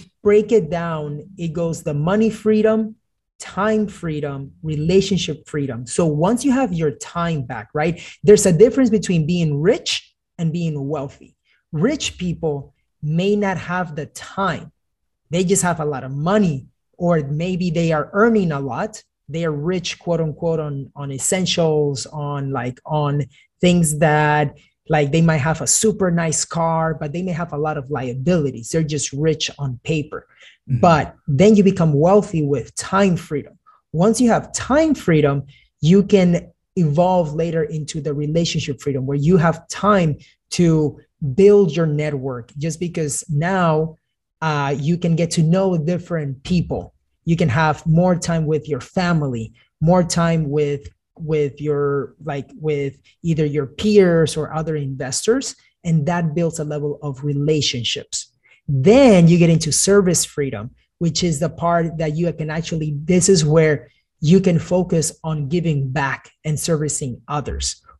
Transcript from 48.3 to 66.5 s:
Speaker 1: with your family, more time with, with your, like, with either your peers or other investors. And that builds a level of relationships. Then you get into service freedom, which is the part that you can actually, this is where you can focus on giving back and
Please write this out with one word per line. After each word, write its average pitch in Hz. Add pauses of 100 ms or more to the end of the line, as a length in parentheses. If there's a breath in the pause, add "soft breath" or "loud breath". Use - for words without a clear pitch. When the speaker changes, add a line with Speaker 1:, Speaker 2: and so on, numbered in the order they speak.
Speaker 1:
with 151
your 135
family, 147 (280 soft breath)
more 175
time 165
with, 143 (280)
with 151
your, 143
like, 143
with 143 (240 soft breath)
either 160
your 143
peers 180
or 151
other 160
investors. 139 (300 soft breath)
And 160
that 170
builds 165
a 156
level 147
of 135
relationships. 143 (340 soft breath)
Then 180
you 170
get 165
into 160
service 185
freedom, 127 (280)
which 165
is 165
the 160
part 170
that 156
you 170
can 156
actually, 156
this 180
is 180
where 156 (300 soft breath)
you 175
can 180
focus 175
on 151
giving 151
back 135 (120)
and 151